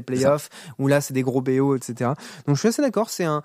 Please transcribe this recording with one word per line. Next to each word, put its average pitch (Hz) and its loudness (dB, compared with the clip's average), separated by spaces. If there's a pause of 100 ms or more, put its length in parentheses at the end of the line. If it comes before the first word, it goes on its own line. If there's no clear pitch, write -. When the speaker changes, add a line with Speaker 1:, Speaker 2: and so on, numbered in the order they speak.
Speaker 1:
C'est 127 -2
ça. 131 2
Speaker 2:
playoffs, 147 0 (300)
où 135 2
là, 139 4
c'est 139 -8
des 131 2
gros 131 0
B 131 0
O, 139 2
et 123 -2
cetera. 123 -4 (320)
Donc, 143 4
je 135 -2
suis 214 4
assez 240 0
d'accord. 226 0
C'est - -4
un, 151 0